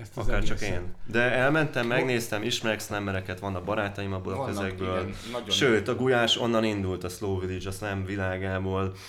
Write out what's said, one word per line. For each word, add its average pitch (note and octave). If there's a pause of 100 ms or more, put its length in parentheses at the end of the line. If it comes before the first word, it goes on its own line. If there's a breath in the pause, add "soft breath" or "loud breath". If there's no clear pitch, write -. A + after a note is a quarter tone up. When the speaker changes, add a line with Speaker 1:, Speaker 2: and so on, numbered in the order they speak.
Speaker 1:
ezt G#2
az G#2
Speaker 2:
Akár G2+
csak G2+
Speaker 1:
egészet. G2
Speaker 2:
én. F2+ (120)
De A2+ (120)
elmentem, C3+
Speaker 1:
Ho- A#2+
Speaker 2:
megnéztem, A#2+
ismerek A2+
slammereket, F#2+
vannak G2
barátaim G2+
abból F#2+
a -
Speaker 3:
Vannak, F#2
Speaker 2:
közegből. F#2
Speaker 3:
igen, G2 (160)
nagyon. A#2
Speaker 2:
Sőt, G#2+
a B2
Gulyás A#2+
onnan A#2
indult G2
a F2+
Slow G2
Village, F#2
a -
slam G2
világából. F#2+ (160 loud breath)